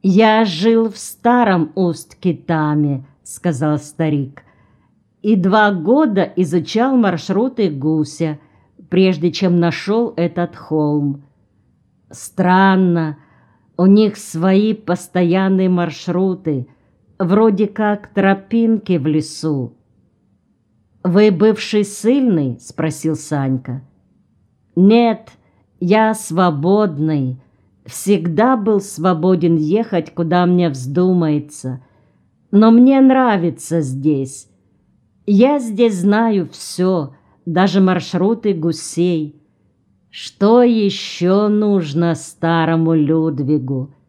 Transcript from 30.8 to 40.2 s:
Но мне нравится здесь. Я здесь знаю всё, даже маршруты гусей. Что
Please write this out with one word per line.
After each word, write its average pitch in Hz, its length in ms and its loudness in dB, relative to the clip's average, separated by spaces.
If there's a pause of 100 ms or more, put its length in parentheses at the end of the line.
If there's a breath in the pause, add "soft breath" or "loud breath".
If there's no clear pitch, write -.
Но 214 180 6
мне 254 300 6
нравится 208 800 2
здесь. 135 680 -4 (800)
Я 240 320 4
здесь 220 420 -2
знаю 202 480 0
всё, 180 680 -4 (320 soft breath)
даже 180 340 0
маршруты 185 720 0
гусей. 165 880 -4 (680)
Что 226 520 2